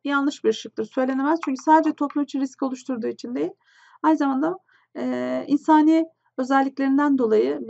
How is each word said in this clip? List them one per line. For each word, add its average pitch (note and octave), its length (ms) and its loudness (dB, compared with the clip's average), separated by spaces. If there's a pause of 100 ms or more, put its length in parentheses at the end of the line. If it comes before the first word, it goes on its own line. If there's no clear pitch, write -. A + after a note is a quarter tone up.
yanlış C#4+ 400 -2
bir A3 80 2
şıktır. A3 320 -8
Söylenemez C4+ 600 -2
çünkü C4 180 -6
sadece D#4 320 4
toplum C#4+ 300 -4
için C#4 160 -6
risk C4+ 220 -6
oluşturduğu B3+ 440 -6
için A#3+ 280 -8
değil, D4+ 160 -4 (520)
aynı D#4 140 4
zamanda, D4+ 420 -2 (380)
e, B3+ 500 -4
insani D#4 600 4 (300)
özelliklerinden C4+ 800 0
dolayı, B3 520 2